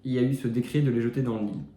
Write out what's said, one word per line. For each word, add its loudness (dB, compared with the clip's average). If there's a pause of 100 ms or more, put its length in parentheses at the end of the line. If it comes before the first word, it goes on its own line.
il -4
y 0
a 4
eu 4
ce -4
décret 0
de 4
les 2
jeter 0
dans -2
le -2
Nil ? -6 (160)